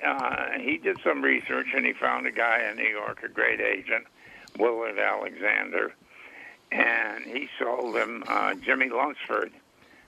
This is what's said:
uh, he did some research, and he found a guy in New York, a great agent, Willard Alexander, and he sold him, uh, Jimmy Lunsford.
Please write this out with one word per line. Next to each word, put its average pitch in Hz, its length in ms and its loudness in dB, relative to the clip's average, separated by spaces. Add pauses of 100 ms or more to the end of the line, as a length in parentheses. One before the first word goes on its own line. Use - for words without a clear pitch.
uh, 127 540 0
he 156 200 0
did 95 260 0
some 143 180 2
research, 131 520 2
and 131 120 2
he 120 60 2
found 127 340 0
a 120 60 -2
guy 113 360 2
in 110 80 -6
New 113 120 0
York, 107 340 -4
a 113 60 -8
great 113 320 2
agent, 107 460 0 (520)
Willard 113 400 2
Alexander, 104 960 0 (760)
and 117 540 2
he 123 240 -6 (100)
sold 120 380 -2
him, 117 300 -2
uh, 104 280 2
Jimmy 131 340 2
Lunsford. 120 640 -2 (560)